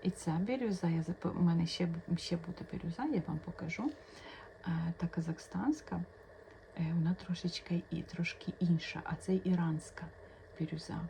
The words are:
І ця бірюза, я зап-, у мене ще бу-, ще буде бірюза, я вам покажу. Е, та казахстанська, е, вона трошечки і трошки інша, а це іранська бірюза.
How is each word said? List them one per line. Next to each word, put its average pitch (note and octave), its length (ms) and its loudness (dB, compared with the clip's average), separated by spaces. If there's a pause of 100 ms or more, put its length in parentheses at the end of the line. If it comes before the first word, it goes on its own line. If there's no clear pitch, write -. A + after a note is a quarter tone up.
І G3 60 4
ця - 220 -2
бірюза, G3+ 580 2
я E3 120 4
зап-, F3 360 -2
у F3 40 4
мене E3+ 240 6
ще F3+ 200 0
бу-, E3 320 0
ще - 200 0
буде E3+ 340 -6
бірюза, E3+ 340 -2
я C4+ 220 4
вам D#3 120 0
покажу. F3 520 -4 (760)
Е, E3 300 2
та F3 100 0
казахстанська, F3+ 960 0 (760)
е, D#3+ 160 2
вона E3 200 6
трошечки - 760 0
і E3 100 -2
трошки - 580 -4
інша, E3+ 440 4
а E3 120 -2
це F#3 200 2
іранська E3+ 680 2 (540)
бірюза. E3 400 -4 (100)